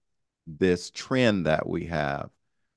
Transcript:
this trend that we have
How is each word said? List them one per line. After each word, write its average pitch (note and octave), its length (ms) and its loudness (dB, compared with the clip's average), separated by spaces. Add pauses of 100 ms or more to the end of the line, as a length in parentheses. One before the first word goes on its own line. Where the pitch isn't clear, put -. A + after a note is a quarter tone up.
(460)
this F2 440 0
trend A2 560 0
that D#2 220 2
we E2+ 180 -4
have D2 440 -4 (460)